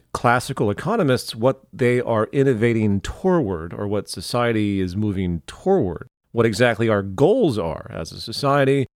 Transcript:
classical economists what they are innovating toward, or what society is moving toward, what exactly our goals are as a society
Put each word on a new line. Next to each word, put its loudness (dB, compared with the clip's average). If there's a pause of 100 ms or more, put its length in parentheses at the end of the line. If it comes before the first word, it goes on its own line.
(120)
classical 0
economists -2
what 0 (100)
they 2
are 0
innovating 2
toward, -2
or -6
what -2
society 0
is -2
moving -2
toward, -2 (240)
what -4
exactly 0
our 2
goals 2
are -6
as -10
a -16
society 0 (100)